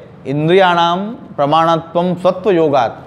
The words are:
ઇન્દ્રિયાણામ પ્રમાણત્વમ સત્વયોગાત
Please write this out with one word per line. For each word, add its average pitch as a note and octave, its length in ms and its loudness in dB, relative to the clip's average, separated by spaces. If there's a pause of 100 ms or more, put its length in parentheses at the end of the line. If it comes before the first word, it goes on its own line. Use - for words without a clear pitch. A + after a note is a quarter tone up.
(260)
ઇન્દ્રિયાણામ F3 920 0 (180)
પ્રમાણત્વમ E3 880 0
સત્વયોગાત E3 680 0 (140)